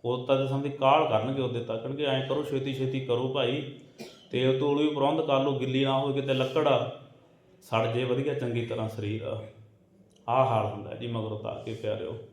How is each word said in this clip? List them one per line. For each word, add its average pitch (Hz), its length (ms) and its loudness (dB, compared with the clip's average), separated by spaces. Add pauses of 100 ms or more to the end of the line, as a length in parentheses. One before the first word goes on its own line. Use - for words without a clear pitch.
ਉਹ 127 220 -2
ਤਾਂ 135 100 4
ਤੇ 135 100 2
ਸਮਝੀ 139 240 -2
ਕਾਹਲ 139 380 4
ਕਰਨਗੇ 127 340 2
ਉਹਦੇ 117 180 -2
ਤਾਂ, 113 180 -4
ਕਹਿਣਗੇ, 139 260 -4
"ਐਂ 131 240 0
ਕਰੋ, 151 140 0
ਛੇਤੀ 135 320 -2
ਛੇਤੀ 131 260 -2
ਕਰੋ 127 280 0
ਭਾਈ, 131 440 -2 (580)
ਤੇਲ 131 280 2
ਤੂਲ 143 240 2
ਵੀ 147 120 2
ਪ੍ਰਬੰਧ 147 260 4
ਕਰ 135 200 4
ਲਓ, 139 120 2
ਗਿੱਲੀ 131 320 0
ਨਾ 135 140 2
ਹੋਵੇ 139 220 0
ਕਿਤੇ 135 140 0
ਲੱਕੜ 147 340 2 (960)
ਸੜ 117 240 0
ਜੇ 117 180 0
ਵਧੀਆ 135 300 0
ਚੰਗੀ 117 320 -2
ਤਰ੍ਹਾਂ 113 220 -4
ਸਰੀਰ।" 104 340 -4 (1040)
ਆਹ 127 180 4
ਹਾਲ 110 200 2
ਹੁੰਦਾ 101 280 -8
ਜੀ 120 120 -8
ਮਗਰੋਂ 110 320 -4
ਤਾਂ 107 120 -6
ਆ - 120 -10
ਕੇ 113 120 -8
ਪਿਆਰਿਓ। 85 440 -6 (140)